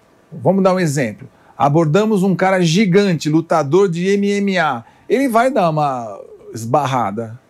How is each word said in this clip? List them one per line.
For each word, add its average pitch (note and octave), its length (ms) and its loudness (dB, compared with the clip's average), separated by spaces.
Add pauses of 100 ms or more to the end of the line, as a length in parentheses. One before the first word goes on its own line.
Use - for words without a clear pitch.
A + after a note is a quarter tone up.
(360)
Vamos F#3 280 0
dar F#3 100 4
um F#3 60 -2
exemplo. C#3 500 -4 (260)
Abordamos E3+ 680 2
um F#3+ 120 0
cara F#3+ 240 0
gigante, F3+ 720 2
lutador D#3+ 580 2
de F3 200 -4
M G3+ 200 0
M G3+ 300 -2
A. C#3+ 260 -2 (240)
Ele C4+ 220 0
vai A#3+ 220 2
dar G3 180 2
uma C3 500 -4 (320)
esbarrada. A#2 880 -4 (100)